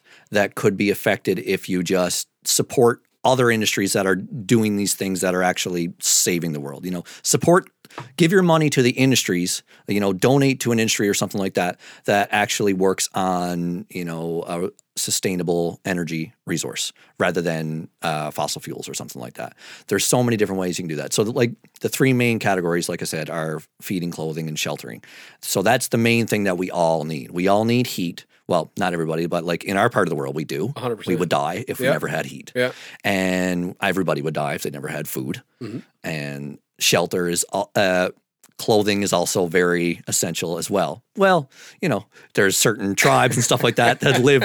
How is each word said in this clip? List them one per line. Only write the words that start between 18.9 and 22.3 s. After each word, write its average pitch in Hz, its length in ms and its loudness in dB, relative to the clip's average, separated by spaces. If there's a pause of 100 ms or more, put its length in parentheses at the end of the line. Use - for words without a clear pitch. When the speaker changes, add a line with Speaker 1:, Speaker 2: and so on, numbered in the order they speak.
Speaker 1:
something - 280 -12
like - 140 -14
that. - 200 -12 (320)
There's 98 180 0
so 123 180 4
many 117 140 2
different 95 220 0
ways 90 180 -2
you 92 60 -6
can 82 60 -6
do 78 80 -6
that. 71 160 -6
So, 110 100 2
like, 120 300 0 (280)
the - 80 -2
three 131 240 2
main 120 260 2